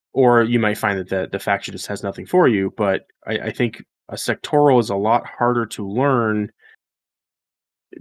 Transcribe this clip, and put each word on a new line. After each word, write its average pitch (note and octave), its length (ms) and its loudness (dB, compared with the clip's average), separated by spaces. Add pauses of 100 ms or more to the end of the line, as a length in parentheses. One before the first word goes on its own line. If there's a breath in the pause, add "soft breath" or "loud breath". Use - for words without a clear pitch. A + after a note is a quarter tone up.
(140)
Or B2 300 4
you A#2+ 160 0
might G#2 180 0
find G2+ 220 -2
that F2+ 100 -8
the, F#2 220 -4
the G2 80 -6
faction G2+ 320 -4
just G2 160 -12
has G2+ 160 -8
nothing G2 240 -8
for F3 200 4
you, G2 300 2
but G2 300 0 (180)
I, A2 200 -4
I A2 60 -6
think - 320 -4 (260)
a A2 60 -12
sectoral C#3 640 2
is A2 120 -2
a G2+ 40 -2
lot G#2+ 300 0
harder A#2+ 420 -2
to G#2 200 -10
learn A2 640 0 (1500 soft breath)